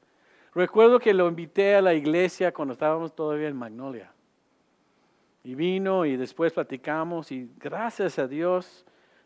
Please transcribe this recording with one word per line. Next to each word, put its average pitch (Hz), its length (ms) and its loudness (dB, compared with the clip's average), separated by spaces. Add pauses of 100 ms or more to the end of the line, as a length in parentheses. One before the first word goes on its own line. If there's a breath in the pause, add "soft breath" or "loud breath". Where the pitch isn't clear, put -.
(540 soft breath)
Recuerdo 220 460 6
que 226 140 4
lo 180 140 4
invité 170 480 0
a 196 60 6
la 185 120 4
iglesia 170 600 0
cuando 139 200 -8
estábamos 160 420 -2
todavía 151 320 -4
en 143 80 -8
Magnolia. 120 560 -14 (1300)
Y 127 120 -14
vino, 185 500 0
y 135 120 0
después 156 340 -2
platicamos, 160 800 -6
y 127 260 -12
gracias 190 600 -6
a 135 80 0
Dios 175 580 -4 (400 soft breath)